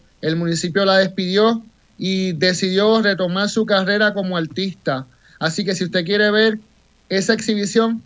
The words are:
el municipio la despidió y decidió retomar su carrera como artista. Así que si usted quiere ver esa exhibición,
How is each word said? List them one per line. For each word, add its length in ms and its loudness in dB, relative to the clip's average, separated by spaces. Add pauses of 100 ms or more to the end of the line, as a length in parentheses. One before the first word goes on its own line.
(200)
el 160 -2
municipio 480 -2
la 140 4
despidió 640 2 (340)
y 340 -2
decidió 720 2
retomar 460 0
su 180 -2
carrera 480 2
como 220 -4
artista. 680 -4 (360)
Así 240 -2
que 100 -2
si 80 -6
usted 220 -2
quiere 260 2
ver 300 2 (480)
esa 240 0
exhibición, 720 0